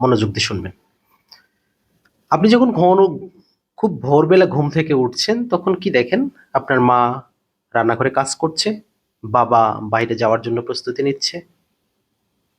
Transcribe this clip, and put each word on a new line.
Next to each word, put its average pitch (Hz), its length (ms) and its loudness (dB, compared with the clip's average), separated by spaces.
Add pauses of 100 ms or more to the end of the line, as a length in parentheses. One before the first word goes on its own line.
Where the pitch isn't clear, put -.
মনোযোগ 113 280 2
দিয়ে - 160 -6
শুনবেন। 92 260 -8 (1600)
আপনি 175 200 2
যখন 240 220 4
ঘন, 180 580 2 (480)
খুব 175 240 -4
ভোরবেলা 160 440 4
ঘুম 143 240 -2
থেকে 156 240 -2
উঠছেন, 214 560 -2
তখন 185 240 0
কি 180 160 -4
দেখেন? 196 400 -2 (240)
আপনার 135 280 0
মা 123 400 2 (520)
রান্নাঘরে 117 360 0
কাজ 135 260 -4
করছে, 185 440 -4 (440)
বাবা 113 580 0
বাইরে 113 340 -2
যাওয়ার 110 260 0
জন্য 117 200 -4
প্রস্তুতি 123 420 -8
নিচ্ছে। 139 380 -4 (1160)